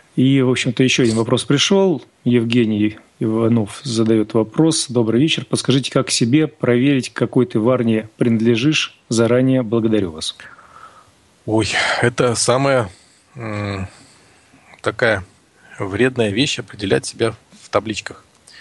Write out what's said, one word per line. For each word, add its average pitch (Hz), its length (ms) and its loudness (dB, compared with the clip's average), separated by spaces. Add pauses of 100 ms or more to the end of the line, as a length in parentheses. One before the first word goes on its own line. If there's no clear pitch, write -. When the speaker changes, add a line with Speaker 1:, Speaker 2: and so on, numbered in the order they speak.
(160)
Speaker 1:
И, 135 260 4
в 127 80 2
общем-то, 127 340 0
ещё 127 200 2
один 110 140 2
вопрос 117 260 0
пришёл. 180 580 2 (220)
Евгений 113 760 2 (220)
Иванов 113 640 0
задаёт 110 500 0
вопрос. 156 560 0
«Добрый 117 320 0
вечер. 151 240 0
Подскажите, 131 440 -2
как - 220 -2
себе 147 360 2
проверить, 127 640 0
к - 60 -20
какой 123 300 0
ты 120 140 -2
варне 113 580 0
принадлежишь? 117 920 0
Заранее 123 560 2
благодарю 107 480 0
вас». 80 240 -10 (1120)
Speaker 2:
Ой, 107 240 -2 (320)
это 120 340 0
самая, 127 540 0 (460)
м, 104 520 -8 (960)
такая 110 420 -2 (560)
вредная 110 500 0
вещь — 117 300 -2
определять 113 460 -4
себя 113 300 -4 (260)
в - 80 -20
табличках. - 560 -6 (360)